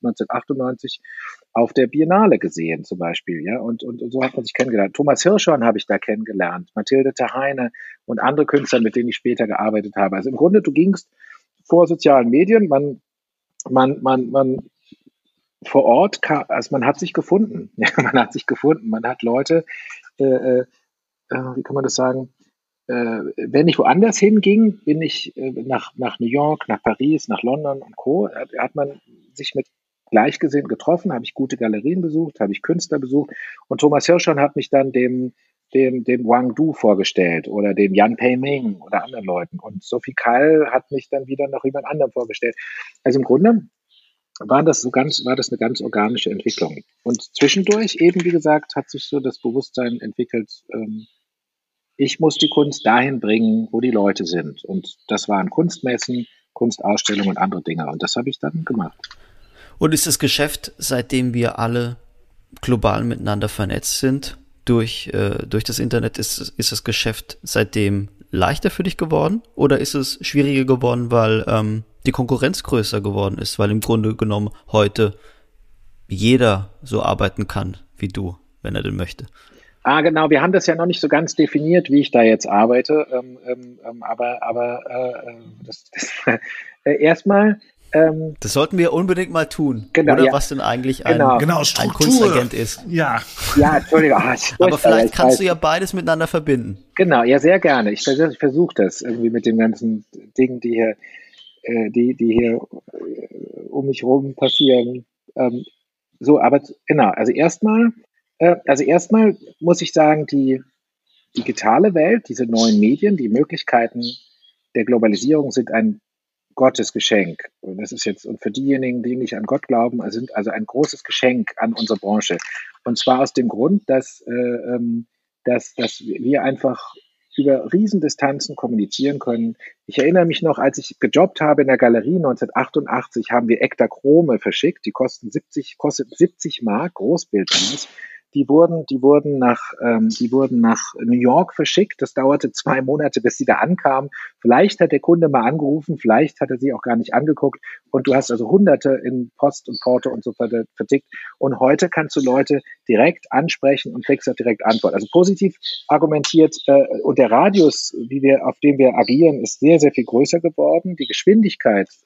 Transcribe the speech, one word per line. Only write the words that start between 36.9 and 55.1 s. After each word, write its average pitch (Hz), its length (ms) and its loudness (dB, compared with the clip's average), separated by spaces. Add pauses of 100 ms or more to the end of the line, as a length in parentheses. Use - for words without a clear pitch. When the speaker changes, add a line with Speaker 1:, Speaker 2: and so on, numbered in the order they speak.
Speaker 1:
oder 104 240 -2
dem 98 200 2
Yan 107 220 4
Pei 127 220 0
Ming 131 400 -4
oder - 260 -6
anderen 113 220 -14
Leuten. 90 340 -6
Und 95 240 -16
Sophie 123 300 -8
Kall 143 580 2
hat 123 200 -2
mich 139 180 -8
dann 135 180 -6
wieder 139 220 -6
noch 135 160 -6
jemand 135 220 -6
anderem 147 260 -4
vorgestellt. 117 420 -6 (480)
Also 131 160 2
im 131 60 -2
Grunde 196 380 4 (760)
war 127 240 0
das 156 180 2
so 123 100 -6
ganz, - 340 -2
war 127 100 -2
das 127 140 -4
eine 120 80 -6
ganz 113 240 -4
organische 104 500 -2
Entwicklung. 95 480 -6 (240)
Und 120 180 -4 (140)
zwischendurch 208 640 0
eben, 175 240 4
wie 175 80 0
gesagt, 151 460 0
hat - 120 -6
sich 135 200 -14
so 143 100 -2
das 127 220 -6
Bewusstsein 123 580 -4
entwickelt, 113 500 -6 (240)
ähm, 110 320 -10 (920)
ich 139 200 -2
muss 160 180 2
die - 100 2
Kunst - 380 0
dahin 123 340 2
bringen, 110 520 0
wo 113 100 -4
die 127 80 0
Leute 101 340 0
sind. 82 400 -6
Und - 340 -8 (100)
das 202 200 -4